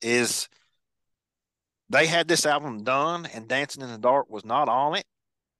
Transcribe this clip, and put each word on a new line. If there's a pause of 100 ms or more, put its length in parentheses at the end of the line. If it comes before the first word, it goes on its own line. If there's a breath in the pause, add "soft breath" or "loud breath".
is (1400)
they
had
this
album
done
and
Dancing
in
the
Dark
was
not
on
it. (540)